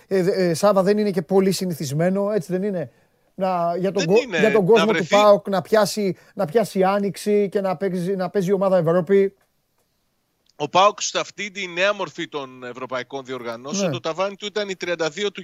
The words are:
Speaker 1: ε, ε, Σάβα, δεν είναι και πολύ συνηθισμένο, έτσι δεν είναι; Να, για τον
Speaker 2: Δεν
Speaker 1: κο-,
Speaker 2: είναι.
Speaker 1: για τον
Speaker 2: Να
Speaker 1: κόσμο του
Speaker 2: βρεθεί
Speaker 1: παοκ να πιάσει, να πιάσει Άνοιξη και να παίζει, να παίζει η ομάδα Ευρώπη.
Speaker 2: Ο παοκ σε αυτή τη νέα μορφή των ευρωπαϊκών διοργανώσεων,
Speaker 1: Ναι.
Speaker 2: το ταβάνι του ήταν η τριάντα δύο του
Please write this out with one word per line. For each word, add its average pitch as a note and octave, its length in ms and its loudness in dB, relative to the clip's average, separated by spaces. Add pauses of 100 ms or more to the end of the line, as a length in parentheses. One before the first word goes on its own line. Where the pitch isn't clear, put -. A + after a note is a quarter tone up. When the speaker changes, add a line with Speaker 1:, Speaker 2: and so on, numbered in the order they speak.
Speaker 1:
ε, F#3+ 420 0
ε, E3+ 60 0
Σάβα, G3 280 2
δεν G#3 160 2
είναι G#3 120 0
και F3+ 120 -2
πολύ F#3+ 300 2
συνηθισμένο, F3+ 800 -2
έτσι G#3 220 -4
δεν F#3 100 -2
είναι; F#3 280 -6 (440)
Να, F3 420 -2
για F3+ 160 -2
τον G3 120 0
Speaker 2:
Δεν F3+ 100 2
Speaker 1:
κο-, A#3 80 6
Speaker 2:
είναι. G#3+ 160 -4
Speaker 1:
για G3+ 140 4
τον G3+ 120 4
Speaker 2:
Να E3+ 60 4
Speaker 1:
κόσμο G#3+ 160 8
του A3 60 2
Speaker 2:
βρεθεί D#3+ 220 0
Speaker 1:
παοκ G#3 340 6
να F#3+ 140 0
πιάσει, G#3 540 0 (180)
να G3 100 -4
πιάσει F#3+ 380 0
Άνοιξη G3+ 640 0
και G3+ 120 -2
να F#3+ 160 -2
παίζει, F#3 400 -4
να F3+ 140 -4
παίζει F#3+ 200 -2
η - 20 2
ομάδα F#3+ 240 2
Ευρώπη. F3+ 580 2 (1200)
Speaker 2:
Ο D3 120 -4
παοκ G3+ 320 4
σε - 180 -6
αυτή G3 320 -8
τη F#3+ 160 -10
νέα F3+ 260 0
μορφή F3 360 -8
των C3 360 -10
ευρωπαϊκών B2+ 600 -10
διοργανώσεων, B2+ 600 -8
Speaker 1:
Ναι. E3 60 -4
Speaker 2:
το D3+ 80 -8
ταβάνι F#3 360 -6
του G#3 100 -12
ήταν G#3 220 -6
η F#3+ 80 -8
τριάντα E3+ 340 -4
δύο G3 220 -6
του F#3+ 120 -14